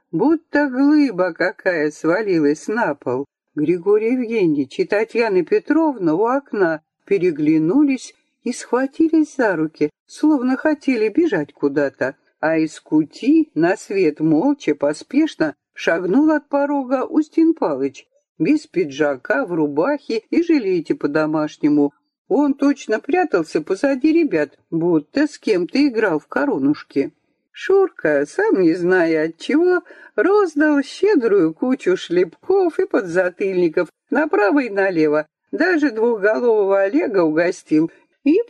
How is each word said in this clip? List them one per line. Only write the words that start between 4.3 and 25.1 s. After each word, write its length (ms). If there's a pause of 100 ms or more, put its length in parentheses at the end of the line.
и 40
Татьяна 600
Петровна 720
у 100
окна 580 (220)
переглянулись 1080 (280)
и 100
схватились 840
за 200
руки, 340 (160)
словно 500
хотели 520
бежать 440
куда-то. 640 (240)
А 180
из 220
кути 760
на 220
свет 440
молча, 540
поспешно 800 (200)
шагнул 560
от 180
порога 560
Устин 500
Палыч, 520 (320)
без 280
пиджака, 800
в 60
рубахе 760
и 120
жилете 520
по-домашнему. 1000 (340)
Он 280
точно 440
прятался 600
позади 520
ребят, 460 (120)
будто 580